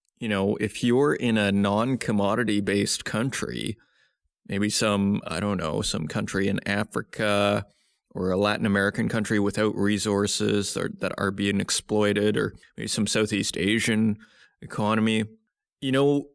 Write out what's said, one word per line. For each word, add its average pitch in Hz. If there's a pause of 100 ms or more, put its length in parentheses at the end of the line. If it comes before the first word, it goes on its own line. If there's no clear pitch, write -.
(180)
you 117
know, 101
if 110
you're 135
in 117
a 104
non-commodity 104
based 101
country, 107 (720)
maybe 101
some, 104
I 80
don't 101
know, 82
some -
country 101
in 98
Africa 104 (480)
or 92
a 92
Latin 104
American 101
country 107
without 104
resources 104
that, -
that 98
are 98
being 98
exploited, 104
or - (220)
maybe 107
some 107
Southeast 104
Asian 110 (440)
economy, 110 (560)
you 135
know, 139